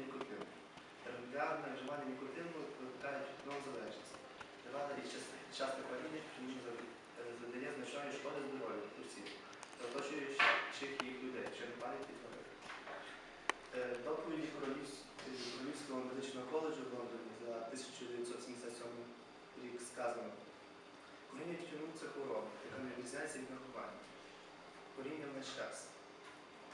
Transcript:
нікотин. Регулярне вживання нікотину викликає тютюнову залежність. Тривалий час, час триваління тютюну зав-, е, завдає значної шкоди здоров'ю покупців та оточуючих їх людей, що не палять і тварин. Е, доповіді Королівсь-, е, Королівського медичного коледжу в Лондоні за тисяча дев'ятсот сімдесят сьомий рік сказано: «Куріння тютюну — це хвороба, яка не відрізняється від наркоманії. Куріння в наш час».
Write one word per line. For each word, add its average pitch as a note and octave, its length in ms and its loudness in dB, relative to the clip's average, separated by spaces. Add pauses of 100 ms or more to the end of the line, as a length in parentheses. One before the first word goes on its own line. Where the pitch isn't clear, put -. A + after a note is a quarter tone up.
нікотин. - 380 -2 (680)
Регулярне B2+ 680 2
вживання C#3+ 360 0
нікотину C3+ 380 -2 (100)
викликає C#3 680 0
тютюнову C#3 400 -2
залежність. A#2 480 -2 (460)
Тривалий C#3 500 2
час, - 120 -2 (340)
час C3+ 180 6
триваління D3+ 500 0
тютюну C3 400 -2
зав-, A#2 280 -2 (260)
е, - 20 -2 (180)
завдає B2 380 0
значної C#3 400 0
шкоди D3 200 2 (100)
здоров'ю A2+ 400 2
покупців - 380 -6 (520)
та - 120 -6
оточуючих C#3 1000 8 (180)
їх B2+ 140 0
людей, A#2+ 240 2 (100)
що B2 120 0
не A#2+ 120 -2
палять - 320 0
і - 60 -6
тварин. - 280 -8 (1300)
Е, - 20 4 (260)
доповіді D#3 500 4
Королівсь-, C3+ 460 0 (260)
е, C3 40 -2 (200)
Королівського C3 480 0 (100)
медичного C3 440 0
коледжу D3+ 320 6
в B2+ 100 0
Лондоні A#2 360 -2 (120)
за A#2 100 0 (160)
тисяча - 400 -4
дев'ятсот A#2+ 340 0
сімдесят A#2+ 340 -2
сьомий A#2+ 280 -2 (580)
рік A#2+ 120 -2 (160)
сказано: A#2 400 2 (1000)
«Куріння D#3+ 300 0
тютюну — D#3 280 -2 (120)
це D#3 140 -2
хвороба, C3+ 360 2 (160)
яка - 180 -2
не B2+ 80 2
відрізняється C#3 480 0
від C3 140 -2
наркоманії. A#2 500 -4 (920)
Куріння C#3+ 340 0
в C3+ 80 0
наш B2+ 100 0 (100)
час». - 180 2 (1000)